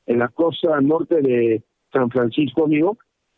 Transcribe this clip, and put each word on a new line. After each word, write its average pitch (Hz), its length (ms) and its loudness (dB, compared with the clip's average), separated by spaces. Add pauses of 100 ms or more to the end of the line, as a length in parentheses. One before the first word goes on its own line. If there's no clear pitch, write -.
en 120 120 -2
la 120 100 -2
costa 160 520 -2
norte 156 420 0
de 117 400 0 (300)
San 127 180 0
Francisco, 127 540 -2
amigo. 156 340 0 (400)